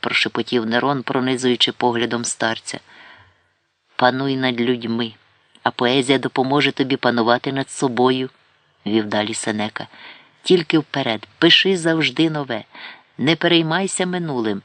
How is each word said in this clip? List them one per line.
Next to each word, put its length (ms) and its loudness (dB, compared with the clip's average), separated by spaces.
прошепотів 600 -2
Нерон, 380 0
пронизуючи 680 0
поглядом 540 0
старця. 540 -4
«Пануй 400 2
над 260 -2
людьми, 520 -2
а 80 0
поезія 480 2
допоможе 520 0
тобі 260 -2
панувати 560 2
над 160 -4
собою», 600 0
вів 200 0
далі 280 -2
Сенека. 540 -6
«Тільки 340 2
вперед, 500 -2
пиши 380 4
завжди 520 0
нове, 340 -6
не 180 2
переймайся 680 0
минулим 600 -4